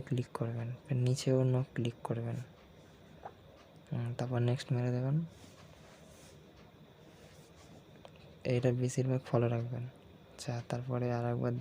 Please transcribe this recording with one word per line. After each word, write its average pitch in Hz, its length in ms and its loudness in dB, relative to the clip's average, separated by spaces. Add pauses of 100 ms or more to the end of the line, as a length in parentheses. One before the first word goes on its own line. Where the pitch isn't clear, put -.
ক্লিক 120 200 -2 (100)
করবেন, 117 300 -4 (160)
ফের 127 220 0
নিচেও 131 320 4 (140)
no 127 80 2 (140)
ক্লিক 120 220 -2 (120)
করবেন। 117 300 -2 (1500)
হুম, 120 280 -2
তারপর 123 220 0 (120)
নেক্সট - 240 0
মেরে 123 220 2
দেবেন। 135 200 0 (3250)
এইটা 123 180 4 (120)
বেশিরভাগ 131 380 2 (100)
ফলো 117 240 6
রাখবেন। 120 300 -4 (480)
আচ্ছা, - 200 -8 (180)
তারপরে 123 360 -2 (100)
আর 117 160 -2
একবার 123 280 0